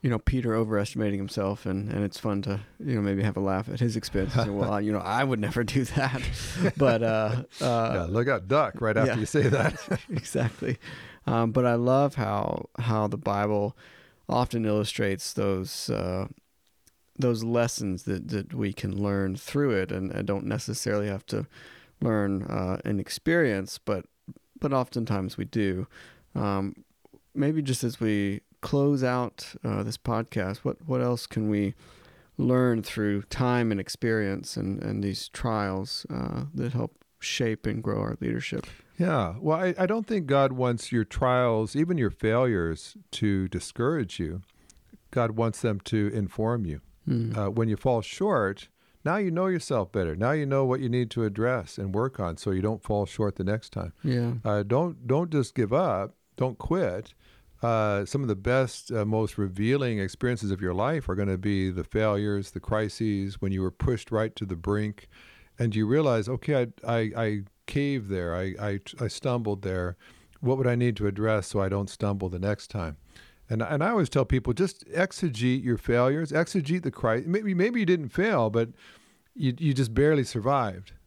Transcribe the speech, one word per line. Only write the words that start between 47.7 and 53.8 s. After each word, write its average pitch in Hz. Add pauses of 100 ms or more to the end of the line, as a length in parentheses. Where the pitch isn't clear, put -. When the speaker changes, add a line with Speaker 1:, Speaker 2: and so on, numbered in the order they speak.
Speaker 2:
fall 120
short, 113 (360)
now 165
you 196
know 180
yourself 135
better. 85
Now 107
you 151
know 135
what 127
you 131
need 120
to 117
address 110
and 95
work 123
on 85
so -
you 92
don't 107
fall 104
short 101
the 95
next 104
time. 87 (120)